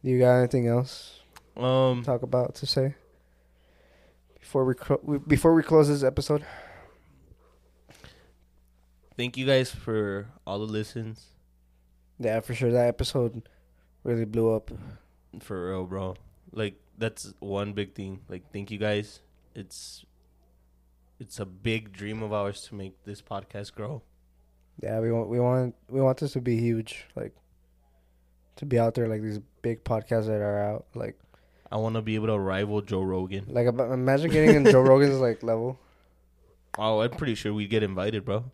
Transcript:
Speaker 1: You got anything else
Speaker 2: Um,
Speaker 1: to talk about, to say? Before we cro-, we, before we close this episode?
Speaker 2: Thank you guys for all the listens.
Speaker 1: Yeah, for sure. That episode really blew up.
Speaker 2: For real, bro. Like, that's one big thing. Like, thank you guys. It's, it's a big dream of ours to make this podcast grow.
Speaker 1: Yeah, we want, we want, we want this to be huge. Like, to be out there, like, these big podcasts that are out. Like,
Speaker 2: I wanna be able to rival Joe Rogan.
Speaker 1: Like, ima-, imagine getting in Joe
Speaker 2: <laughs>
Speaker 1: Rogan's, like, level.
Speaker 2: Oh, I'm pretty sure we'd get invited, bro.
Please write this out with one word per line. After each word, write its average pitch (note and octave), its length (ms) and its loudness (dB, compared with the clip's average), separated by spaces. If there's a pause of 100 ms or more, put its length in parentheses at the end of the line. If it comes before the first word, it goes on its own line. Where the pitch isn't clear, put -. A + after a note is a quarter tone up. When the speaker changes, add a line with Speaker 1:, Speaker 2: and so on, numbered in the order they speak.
Speaker 1:
You B2+ 160 2
got B2 200 8
anything B2 300 2
else - 520 -2 (340)
Speaker 2:
Um, B2+ 460 2
Speaker 1:
to A#2 60 -6
talk B2 160 0
about, B2+ 340 0
to C#3 100 -8
say? C#3 280 0 (1500)
Before - 240 -2
we B2+ 100 2
cro-, - 280 -2
we, C#3+ 160 -2
before D3+ 340 4
we D#3+ 100 6
close D#3 260 6
this C#3+ 140 0
episode? C#3+ 440 0 (2750)
Speaker 2:
Thank A#2+ 180 -6
you C3 80 -6
guys C3 260 2
for G#2 580 -4 (180)
all G2+ 140 -6
the A2 40 -4
listens. A2 640 -8 (920)
Speaker 1:
Yeah, A2+ 220 -2
for A#2+ 140 -8
sure. A#2+ 180 0
That A#2+ 160 4
episode A#2+ 580 -4 (560)
really A#2 220 -2
blew A2+ 300 0
up. - 160 -6 (680)
Speaker 2:
For F#2 320 -8
real, F#2 120 -6
bro. F#2 320 -8 (360)
Like, G#2+ 240 -6 (220)
that's G#2 420 -8
one G2+ 340 -6
big G2+ 200 -6
thing. G2 340 -12
Like, F2+ 240 -14
thank G2+ 180 -10
you G#2 80 -10
guys. G#2 420 -4 (340)
It's, - 520 -18 (1120)
it's - 180 -16
a G#2 60 -6
big G#2 480 -6
dream G#2 300 -8
of G#2 100 -6
ours G2+ 360 -4
to - 60 -16
make F#2+ 300 -14
this G#2 160 -14
podcast G2+ 540 -12
grow. A#2 260 -10 (840)
Speaker 1:
Yeah, A2 180 -4
we A2+ 120 0
want, A#2 160 -2
we A#2+ 100 -2
want, B2 360 0 (160)
we C3 100 -2
want C3+ 180 4
this C#3+ 140 -4
to C3+ 80 -4
be A#2+ 180 0
huge. A#2 460 -2 (100)
Like, - 200 -10 (1200)
to - 80 -12
be B2+ 140 0
out A2+ 160 2
there, A#2 140 -2
like, G#2+ 120 -4
these G#2+ 200 -6 (200)
big A#2 240 -4
podcasts A2 440 -2
that G#2+ 120 0
are G#2 180 -2
out. G#2 360 -4
Like, A2 240 -10 (520)
Speaker 2:
I G2+ 60 -6
wanna A2 240 -2
be A2 140 -4
able A2 140 0
to G#2+ 100 2
rival G2+ 420 0
Joe G2 220 -2
Rogan. F#2 480 -4
Speaker 1:
Like, A#2+ 160 2
ima-, B2 260 0
imagine C3+ 380 0
getting D#3 260 8
in C#3+ 80 4
Joe C3 160 10
Speaker 2:
<laughs> C3 120 8
Speaker 1:
Rogan's, C#3 260 6
like, A#2+ 240 0
level. A#2 360 -4 (1000)
Speaker 2:
Oh, A2 240 2
I'm A#2+ 80 0
pretty A#2+ 240 -4
sure G#2 180 -4
we'd G#2 160 -4
get A2 140 2
invited, G2 420 -2
bro. A2 300 -2